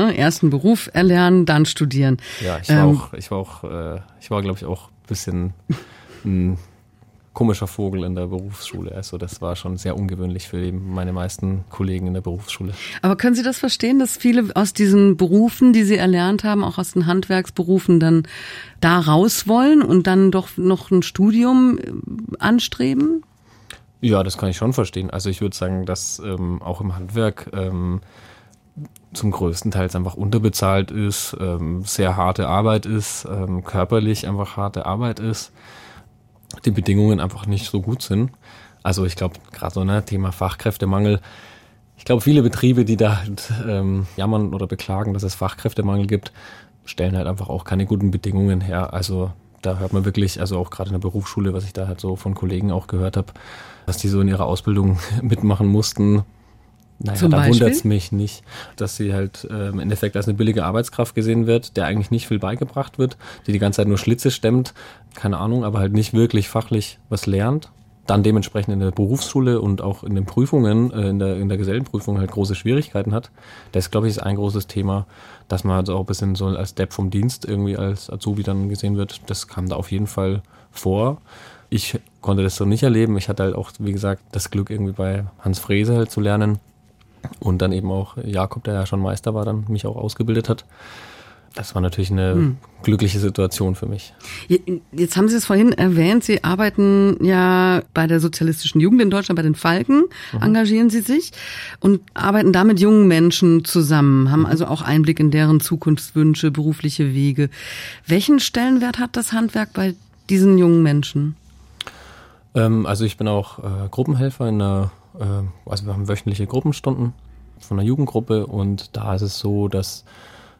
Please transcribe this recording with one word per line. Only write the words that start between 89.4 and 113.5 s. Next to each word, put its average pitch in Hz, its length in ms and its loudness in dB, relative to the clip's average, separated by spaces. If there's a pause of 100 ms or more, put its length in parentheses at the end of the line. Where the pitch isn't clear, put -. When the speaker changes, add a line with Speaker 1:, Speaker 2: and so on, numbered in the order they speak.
Speaker 2:
dann 107 240 -4
mich 107 180 -4
auch 107 120 -6
ausgebildet 110 500 -2
hat. - 160 -2 (920)
Das - 180 -12
war 90 80 -2
natürlich 92 300 -2
eine 95 240 0
Speaker 1:
Hm. 131 220 0 (260)
Speaker 2:
glückliche 104 360 2
Situation 95 540 -2
für 101 140 -8
mich. 101 260 -10 (340)
Speaker 1:
Je-, 180 140 2 (300)
jetzt 170 260 -2
haben 202 100 4
Sie 226 80 2
es 226 100 -2
vorhin 214 280 4
erwähnt, 185 500 4
Sie 208 200 0
arbeiten 196 800 2
ja 185 600 4 (140)
bei 160 100 2
der 165 140 4
Sozialistischen 160 600 0
Jugend 208 220 6
in 208 80 4
Deutschland, 190 280 0
bei 170 40 -2
den 156 140 2
Falken 220 480 2 (300)
Speaker 2:
Mhm. 110 100 -2
Speaker 1:
engagieren 220 480 4
Sie 226 100 0
sich 277 300 -2 (480)
und 196 220 4 (120)
arbeiten 196 400 2
da 180 100 4
mit 214 160 6
jungen 208 280 8
Menschen 165 580 4
zusammen, 143 640 4
haben 151 120 4
Speaker 2:
Mhm. 156 40 4
Speaker 1:
also 160 220 0
auch 151 160 -4
Einblick 156 360 2
in 156 120 4
deren 156 280 4
Zukunftswünsche, 156 920 0
berufliche 147 640 -2
Wege. 139 340 2 (560)
Welchen 254 340 4
Stellenwert 247 600 0
hat 247 160 -4
das 233 180 -4
Handwerk 220 400 -2
bei 190 220 -2 (340)
diesen 190 300 6
jungen 170 240 6
Menschen? 147 520 0 (1160)
Speaker 2:
Ähm, 113 320 2
also 101 180 0
ich 107 140 -2
bin 107 100 -2
auch, 104 320 -2